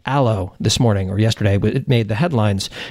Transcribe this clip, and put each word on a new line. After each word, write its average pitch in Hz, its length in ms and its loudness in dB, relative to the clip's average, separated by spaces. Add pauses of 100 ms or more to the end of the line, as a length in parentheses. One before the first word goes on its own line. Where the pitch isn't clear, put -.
Allo 113 540 0
this - 200 0
morning, 101 300 2
or 95 80 -4
yesterday, 104 400 2
but 104 160 0
it 131 140 -4
made 117 200 2
the 107 80 -2
headlines. 107 540 0 (220)